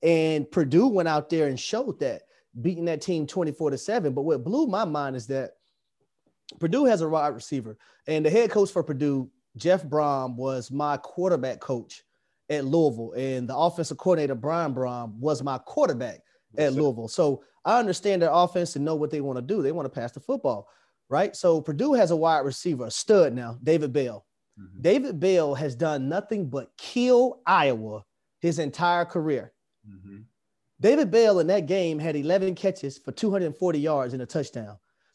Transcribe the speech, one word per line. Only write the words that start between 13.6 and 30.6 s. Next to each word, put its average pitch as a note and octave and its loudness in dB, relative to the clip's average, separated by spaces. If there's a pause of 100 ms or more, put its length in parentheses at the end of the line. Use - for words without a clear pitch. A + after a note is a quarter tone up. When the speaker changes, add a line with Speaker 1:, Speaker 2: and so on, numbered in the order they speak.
Speaker 1:
coordinator, D3+ 2
Brian D3+ -2
Brohm, B2 -6
was C3+ -2
my C3+ -4
quarterback B2 -2 (320)
Speaker 2:
Yes, D3+ 2
Speaker 1:
at C3+ 0
Speaker 2:
sir. C3+ 0
Speaker 1:
Louisville. A#2 0
So C#3+ 0 (220)
I A3 4
understand F#3+ 0
their E3 4
offense F3 2
and C#3+ -2
know D#3 0
what D3+ -2
they D3+ -4
wanna C3 -4
do. F#3 -2
They C#3 0
wanna D#3 -6
pass A#2+ -8
the - -16
football, B2+ -4 (400)
right? F3 0
So E3 2
Purdue E3+ 0
has G3 4
a E3+ 2
wide D#3 2
receiver, C#3 -4
a A2 -10
stud F3+ 4
now, A#2+ -8
David D3+ 2
Bell. A#2+ -2 (340)
Speaker 2:
Mm-hmm. F#2 -20
Speaker 1:
David A#3 2
Bell E3 2
has C3+ -4
done C#3 -2
nothing G3 -4
but B2+ -8
kill B3 2
Iowa A#2 2 (340)
his E3 -2
entire E3+ 0
career. D#3 -4 (340)
Speaker 2:
Mm-hmm. G2 -20 (640)